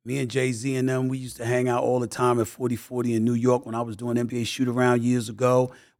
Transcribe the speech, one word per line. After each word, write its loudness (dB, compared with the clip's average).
me -4
and -2
Jay-Z -2
and 0
them, 0
we -4
used -12
to -8
hang 2
out 0
all 2
the -4
time 2
at 0
forty -4
forty -4
in 2
New 2
York 2
when -10
I -4
was -10
doing -4
N 0
B -4
A -2
shoot-around 2
years 0
ago, 2